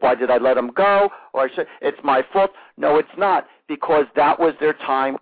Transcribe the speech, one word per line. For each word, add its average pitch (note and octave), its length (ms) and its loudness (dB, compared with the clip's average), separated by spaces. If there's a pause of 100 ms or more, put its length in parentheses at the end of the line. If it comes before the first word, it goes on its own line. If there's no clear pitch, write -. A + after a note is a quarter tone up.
why B2+ 120 2
did B2 160 -4
I B2 80 2
let B2+ 200 2
him B2 120 -4
go? G3+ 400 2 (240)
Or C3 120 -2
I B2 80 -8
should, E3 140 -6 (140)
it's C#3+ 220 -4
my C3+ 280 0
fault." G3 200 0 (260)
No, D3 200 0
it's - 200 -4
not, F#3 300 -2 (200)
because D3+ 380 0 (100)
that D3 240 2
was D#3+ 200 2
their D3+ 140 0
time C3+ 480 -4